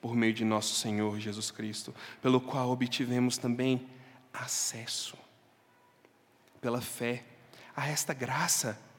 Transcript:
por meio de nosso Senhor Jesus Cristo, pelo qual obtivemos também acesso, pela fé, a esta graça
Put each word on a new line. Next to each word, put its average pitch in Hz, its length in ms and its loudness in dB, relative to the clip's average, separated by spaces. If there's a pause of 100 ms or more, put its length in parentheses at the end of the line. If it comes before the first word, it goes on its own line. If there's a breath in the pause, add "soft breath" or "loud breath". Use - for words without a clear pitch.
por 120 140 -2
meio 113 180 6
de 113 100 0
nosso 107 300 2
Senhor 107 460 0
Jesus 104 320 -6
Cristo, - 420 -8 (300 loud breath)
pelo 131 180 6
qual 127 300 0
obtivemos 123 640 2
também 127 500 2 (460 loud breath)
acesso, - 800 -4 (1400)
pela 120 220 -2
fé, 120 420 -4 (520 loud breath)
a 139 120 -2
esta 151 240 -2
graça 135 720 0 (180)